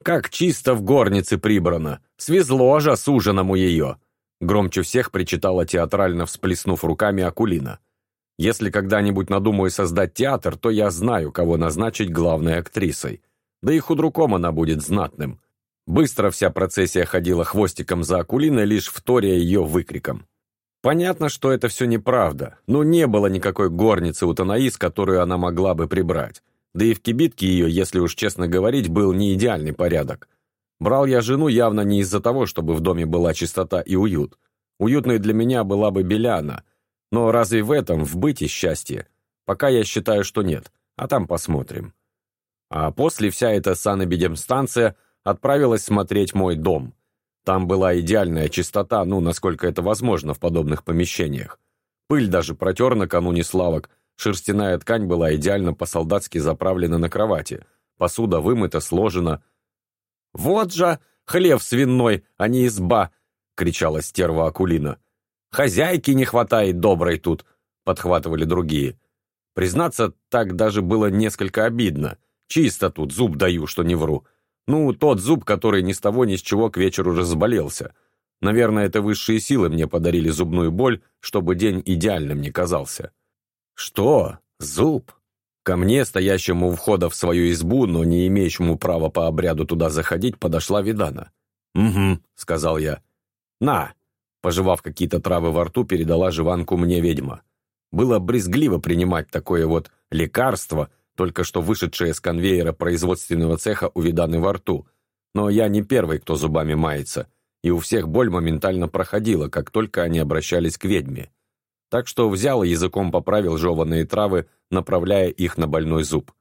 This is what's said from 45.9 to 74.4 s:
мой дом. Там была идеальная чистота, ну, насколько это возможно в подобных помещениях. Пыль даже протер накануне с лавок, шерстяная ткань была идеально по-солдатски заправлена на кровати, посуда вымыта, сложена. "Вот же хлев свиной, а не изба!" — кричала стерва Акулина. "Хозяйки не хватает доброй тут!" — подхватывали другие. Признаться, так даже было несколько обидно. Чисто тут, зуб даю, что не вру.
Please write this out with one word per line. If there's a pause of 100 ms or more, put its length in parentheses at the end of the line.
мой
дом. (500)
Там
была
идеальная
чистота,
ну,
насколько
это
возможно
в
подобных
помещениях. (480)
Пыль
даже
протер
накануне
с
лавок, (240)
шерстяная
ткань
была
идеально
по-солдатски
заправлена
на
кровати, (340)
посуда
вымыта,
сложена. (880)
"Вот
же (260)
хлев
свиной, (140)
а
не
изба!" — (440)
кричала
стерва
Акулина. (540)
"Хозяйки
не
хватает
доброй
тут!" — (380)
подхватывали
другие. (560)
Признаться, (160)
так
даже
было
несколько
обидно. (300)
Чисто
тут,
зуб
даю,
что
не
вру. (420)